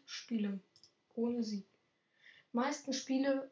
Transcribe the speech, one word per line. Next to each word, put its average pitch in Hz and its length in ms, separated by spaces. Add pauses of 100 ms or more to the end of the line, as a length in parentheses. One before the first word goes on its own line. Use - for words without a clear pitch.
Spiele 202 540 (560)
ohne 240 260
Sieg. 208 240 (840)
Meisten 269 420
Spiele 269 580